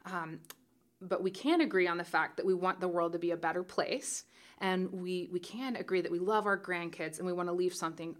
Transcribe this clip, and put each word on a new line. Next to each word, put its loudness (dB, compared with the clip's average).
Um, -6
but -2
we 2
can 4
agree 4
on 2
the -2
fact 0
that -2
we 4
want 0
the 0
world 2
to -2
be 0
a 0
better 0
place. -2
And 2
we, -4
we 0
can -6
agree 0
that 0
we 0
love 2
our 4
grandkids -4
and -4
we 0
wanna 0
leave 2
something -6